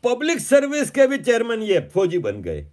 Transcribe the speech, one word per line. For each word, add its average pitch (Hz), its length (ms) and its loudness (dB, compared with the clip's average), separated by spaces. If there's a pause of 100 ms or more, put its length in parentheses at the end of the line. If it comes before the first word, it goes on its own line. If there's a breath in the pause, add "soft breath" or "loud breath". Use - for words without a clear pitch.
पब्लिक 262 360 0
सर्विस 285 520 2
के 269 160 4
भी 269 100 -2
चेयरमैन 226 440 0
ये 196 180 2 (140)
फौजी 180 240 0
बन 104 240 -6
गए। 78 320 -8